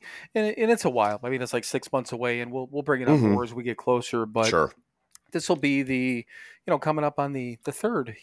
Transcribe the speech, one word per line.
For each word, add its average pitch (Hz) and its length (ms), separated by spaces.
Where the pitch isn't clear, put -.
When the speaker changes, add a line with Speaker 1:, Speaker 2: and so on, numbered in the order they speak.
Speaker 1:
and, 214 200
and 220 140
it's 233 160
a 175 40
while. 104 340
I 123 60
mean, 127 120
it's, 123 120
like, 120 100
six - 280
months 127 200
away, 120 300
and 120 100
we'll, 127 160
we'll 143 160
bring 139 180
it 127 80
up 151 60
Speaker 2:
Mm-hmm. 135 80
Speaker 1:
more 107 200
as 117 100
we 120 100
get 117 140
closer, 120 500
but 110 180
Speaker 2:
Sure. 85 260
Speaker 1:
this 165 160
will 175 80
be 139 260
the, 127 420
you 185 40
know, 151 80
coming 151 260
up 147 140
on 143 140
the, 123 320
the 143 80
third, - 500